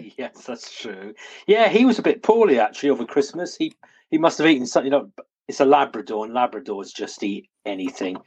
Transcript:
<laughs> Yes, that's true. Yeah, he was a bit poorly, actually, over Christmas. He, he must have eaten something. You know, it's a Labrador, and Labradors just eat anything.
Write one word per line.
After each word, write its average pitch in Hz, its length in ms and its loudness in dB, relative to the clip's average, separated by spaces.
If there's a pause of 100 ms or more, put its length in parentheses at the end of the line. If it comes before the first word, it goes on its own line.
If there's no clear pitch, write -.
<laughs> - 120 -20
Yes, - 280 -14
that's 123 280 -14
true. 208 400 -14 (340)
Yeah, 220 200 6
he 202 160 4
was 240 160 4
a - 20 -4
bit - 220 0
poorly, 214 360 4
actually, 123 320 0
over 123 120 -2
Christmas. 156 540 -4
He, 160 180 -4 (340)
he 160 80 0
must 160 200 2
have 156 100 2
eaten 131 180 2
something. 135 240 0
You 143 100 2
know, 104 120 -12 (380)
it's - 100 -6
a 143 60 4
Labrador, 117 600 0
and 113 80 -12
Labradors 104 600 -6
just - 260 -10
eat 101 280 -8 (160)
anything. 92 500 -8 (100)